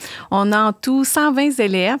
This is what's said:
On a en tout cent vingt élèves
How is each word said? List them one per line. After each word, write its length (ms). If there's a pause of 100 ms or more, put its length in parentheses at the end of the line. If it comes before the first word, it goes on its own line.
(300)
On 220
a 140
en 80
tout 300
cent 300
vingt 240
élèves 420